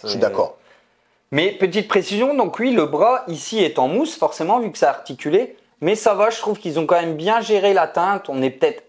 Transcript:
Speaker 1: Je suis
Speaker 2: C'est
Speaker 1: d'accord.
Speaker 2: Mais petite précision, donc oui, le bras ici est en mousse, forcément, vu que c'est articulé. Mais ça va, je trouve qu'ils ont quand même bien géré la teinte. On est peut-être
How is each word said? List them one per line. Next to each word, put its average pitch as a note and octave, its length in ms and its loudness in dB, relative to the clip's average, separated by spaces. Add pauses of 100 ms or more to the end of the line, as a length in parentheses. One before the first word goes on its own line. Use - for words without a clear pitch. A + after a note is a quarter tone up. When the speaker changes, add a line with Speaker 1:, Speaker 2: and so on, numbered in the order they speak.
Speaker 1:
Je A2 60 -8
suis - 60 -
Speaker 2:
C'est A2+ 40 -4
Speaker 1:
d'accord. G2 380 0 (760)
Speaker 2:
Mais E3+ 220 0
petite F#3+ 340 -2
précision, G#3 480 0
donc A3 240 -2
oui, B3 140 0
le E3+ 140 2
bras G3 420 2
ici F3 340 -4
est D#3 160 0
en C3 80 2
mousse, B3+ 300 -2
forcément, E3+ 420 -2
vu A3 140 -4
que - 60 -16
c'est D#3+ 80 2
articulé. C#3+ 680 -2 (240)
Mais F3 140 0
ça G#3+ 200 2
va, G#3 160 2
je A3 80 -6
trouve G#3+ 200 -4
qu'ils D#3+ 220 -4
ont D3+ 60 -2
quand F3 140 4
même E3 140 -4
bien G#3 280 0
géré G3+ 320 2
la E3+ 120 4
teinte. F#3+ 420 -2
On C3+ 140 -2
est C3 80 2
peut-être - 380 -2